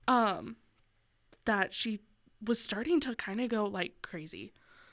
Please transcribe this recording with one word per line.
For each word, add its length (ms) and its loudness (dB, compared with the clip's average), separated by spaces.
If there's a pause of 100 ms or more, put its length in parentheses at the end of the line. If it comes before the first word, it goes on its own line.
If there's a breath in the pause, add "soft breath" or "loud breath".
um, 480 2 (880)
that 300 0
she 260 -2 (440)
was 160 2
starting 400 2
to 140 -2
kinda 340 -2
go, 180 2
like, 360 -2
crazy. 500 -12 (400 soft breath)